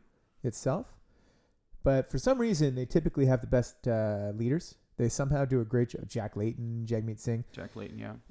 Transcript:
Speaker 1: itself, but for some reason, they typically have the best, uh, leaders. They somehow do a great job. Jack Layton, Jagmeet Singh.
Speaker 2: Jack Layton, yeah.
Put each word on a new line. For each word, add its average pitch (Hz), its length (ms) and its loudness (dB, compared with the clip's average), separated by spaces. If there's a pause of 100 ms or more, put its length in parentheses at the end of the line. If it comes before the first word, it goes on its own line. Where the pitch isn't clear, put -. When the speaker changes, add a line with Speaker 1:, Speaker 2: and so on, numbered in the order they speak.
(420)
Speaker 1:
itself, 135 560 -4 (840)
but 135 260 4
for 135 80 -2
some 262 200 2
reason, 151 360 2
they 127 120 -4
typically 156 400 2
have 131 140 4
the 117 60 -10
best, 123 400 0
uh, 104 480 0
leaders. 123 400 -2 (220)
They 120 120 2
somehow 139 380 2
do 127 160 2
a - 20 0
great 120 260 2
job. - 180 -10
Jack 110 280 -6
Layton, 117 500 -4
Jagmeet 110 340 -2
Singh. 117 320 -2
Speaker 2:
Jack - 220 -14
Layton, 107 240 -12
yeah. 107 160 -10 (160)